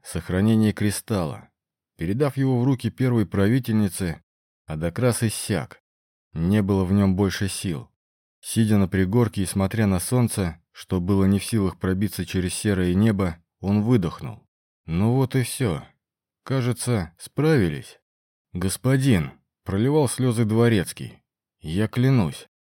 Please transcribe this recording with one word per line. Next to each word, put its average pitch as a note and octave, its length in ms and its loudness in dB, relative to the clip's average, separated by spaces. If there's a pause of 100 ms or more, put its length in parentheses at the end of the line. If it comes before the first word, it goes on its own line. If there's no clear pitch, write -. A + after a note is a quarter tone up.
сохранение G#2 720 0
кристалла. G2 760 -4 (480)
Передав D3 400 -2
его C3+ 240 0
в A#2+ 40 0
руки B2+ 260 0
первой A#2+ 360 0
правительнице, G#2 960 0 (440)
Адакрас E2+ 560 -2
иссяк. - 580 -4 (520)
Не F#2 300 0
было F#2+ 220 0
в F2+ 80 -2
нём G2 220 4
больше G2 340 0
сил. D#2+ 400 -8 (520)
Сидя A2 380 2
на F#2+ 100 4
пригорке G2 540 0
и F2+ 40 -2
смотря G2+ 400 0
на F#2+ 140 2
солнце, G#2+ 600 -2 (120)
что - 280 -4
было G2 260 2
не G2 120 4
в F#2 60 -10
силах F#2+ 340 -2
пробиться F#2+ 460 -2
через F2+ 300 -2
серое F#2 400 0
небо, G2 420 2 (240)
он G2+ 220 0
выдохнул. F2 600 -2 (440)
"Ну G2 280 0
вот C3 220 0
и C3+ 60 0
всё. A2 420 -4 (580)
Кажется, A#2+ 760 -2
справились". A2+ 800 0 (520)
"Господин", G2 800 0 (320)
проливал B2+ 440 0
слёзы A#2+ 360 0
дворецкий, A2 800 0 (380)
"я F2 260 -2
клянусь, A#2+ 600 0 (240)